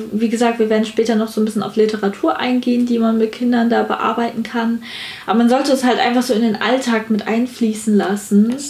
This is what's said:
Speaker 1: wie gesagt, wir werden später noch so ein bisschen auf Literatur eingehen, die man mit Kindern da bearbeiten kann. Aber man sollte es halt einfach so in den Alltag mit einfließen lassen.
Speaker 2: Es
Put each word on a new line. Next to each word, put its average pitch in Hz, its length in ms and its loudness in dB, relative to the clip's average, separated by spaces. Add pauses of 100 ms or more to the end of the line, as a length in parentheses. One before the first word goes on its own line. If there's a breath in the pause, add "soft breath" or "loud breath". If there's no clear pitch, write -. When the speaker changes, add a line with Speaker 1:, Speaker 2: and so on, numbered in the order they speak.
(120)
Speaker 1:
wie 220 180 0
gesagt, 233 300 0
wir 214 100 2
werden 220 160 2
später 226 300 0
noch 220 120 0
so 220 140 -4
ein 214 40 2
bisschen 214 180 -2
auf - 120 -8
Literatur 214 640 0
eingehen, 247 460 0
die 240 120 0
man 226 200 2
mit 220 160 0
Kindern 240 360 0
da 220 140 2
bearbeiten 233 600 -2
kann. 233 400 -4 (420 loud breath)
Aber 202 120 0
man 233 120 4
sollte 277 220 2
es 262 120 2
halt 240 160 2
einfach 240 240 2
so 247 100 0
in 214 80 2
den 233 200 2
Alltag 233 480 0
mit 214 180 0
einfließen 220 680 0
lassen. 202 600 2
Speaker 2:
Es 285 140 -10